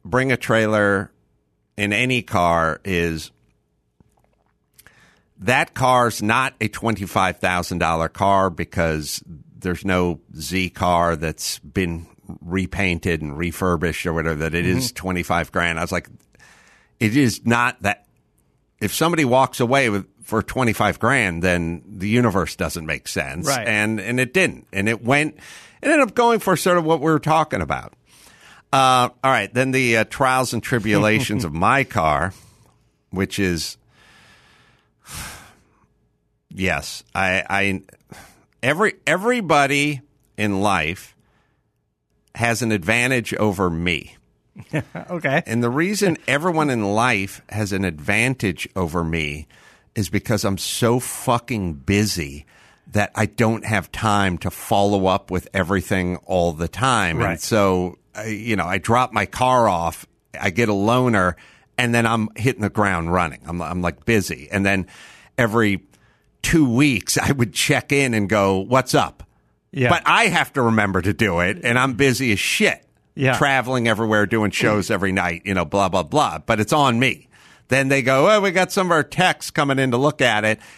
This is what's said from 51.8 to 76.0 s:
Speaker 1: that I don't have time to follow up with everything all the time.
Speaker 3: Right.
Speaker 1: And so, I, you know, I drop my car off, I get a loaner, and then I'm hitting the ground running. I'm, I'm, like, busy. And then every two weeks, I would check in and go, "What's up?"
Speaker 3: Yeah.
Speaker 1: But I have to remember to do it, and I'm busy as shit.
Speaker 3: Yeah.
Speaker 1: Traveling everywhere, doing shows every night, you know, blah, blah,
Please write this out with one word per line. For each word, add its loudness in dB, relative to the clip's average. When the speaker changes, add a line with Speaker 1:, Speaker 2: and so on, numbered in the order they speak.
Speaker 1:
that -2
I 0
don't -2
have -2
time 0
to -6
follow 0
up 0
with -4
everything -2
all 2
the -4
time. -2
Speaker 3:
Right. 0
Speaker 1:
And -8
so, 0
I, -12
you -4
know, -2
I -4
drop 0
my 0
car 2
off, -4
I -4
get 0
a 0
loaner, 2
and 0
then 2
I'm 0
hitting -2
the 0
ground 0
running. -2
I'm, -6
I'm, -6
like, -4
busy. -2
And 0
then 0
every 0
two 2
weeks, 2
I 2
would -2
check 0
in 2
and 0
go, 2
"What's 0
up?" 0
Speaker 3:
Yeah. 0
Speaker 1:
But 2
I 4
have 0
to 0
remember 2
to 0
do 0
it, 0
and 2
I'm 0
busy 2
as 0
shit. 0
Speaker 3:
Yeah. 0
Speaker 1:
Traveling 2
everywhere, 2
doing 0
shows 0
every 0
night, -2
you -2
know, 0
blah, 0
blah, 0